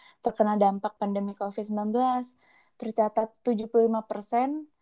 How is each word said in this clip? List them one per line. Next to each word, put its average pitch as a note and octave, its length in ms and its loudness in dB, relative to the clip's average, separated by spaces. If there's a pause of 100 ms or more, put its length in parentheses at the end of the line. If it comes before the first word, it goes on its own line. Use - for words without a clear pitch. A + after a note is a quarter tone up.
(260)
terkena G#3+ 320 2
dampak G3 400 0
pandemi G3+ 400 -4
covid G3+ 240 -6
sembilan G#3 320 -4
belas. B3 400 0 (480)
Tercatat A3 640 -2
tujuh A3 240 0
puluh A3+ 240 4
lima A3 80 -2
persen B3+ 640 -4 (160)